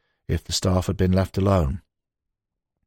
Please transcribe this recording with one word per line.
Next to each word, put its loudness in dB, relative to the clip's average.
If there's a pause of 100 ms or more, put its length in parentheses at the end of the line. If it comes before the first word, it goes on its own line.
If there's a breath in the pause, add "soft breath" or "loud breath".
(280)
if -4
the -8
staff 0
had -2
been 2
left 0
alone. 0 (1040)